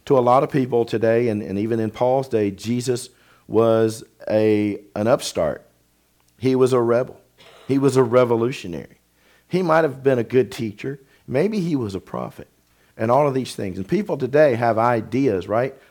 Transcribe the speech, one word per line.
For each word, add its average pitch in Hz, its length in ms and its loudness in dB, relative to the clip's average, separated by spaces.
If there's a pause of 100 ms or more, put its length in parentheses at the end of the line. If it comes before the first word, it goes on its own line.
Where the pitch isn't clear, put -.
to 139 120 2
a 127 40 4
lot 123 240 4
of 143 60 -8
people 127 340 0
today, 113 440 0
and, 104 140 -4
and 98 160 -6
even 113 220 -2
in 107 100 -2
Paul's 131 380 -2
day, 107 220 0
Jesus 117 580 -6 (400)
was 113 560 2 (260)
a, 104 480 2 (160)
an 104 140 -2
upstart. - 580 -2 (720)
He 131 160 0
was 127 180 4
a 123 80 2
rebel. 117 400 0 (460)
He 139 120 0
was 135 180 2
a 131 60 4
revolutionary. 117 960 0 (500)
He 180 140 -2
might 160 220 2
have 135 180 -4
been 135 160 2
a 113 60 -2
good 120 280 2
teacher. 123 480 -10 (260)
Maybe 196 340 0
he 165 160 -2
was 107 180 -4
a 90 60 -6
prophet - 480 -12 (480)
and 113 140 -2
all 143 160 4
of 135 80 -2
these 127 200 -6
things. 95 240 -8
And 95 100 -8
people 185 280 -2
today 139 380 2
have 113 240 0
ideas, 113 720 0
right, 120 260 -2 (160)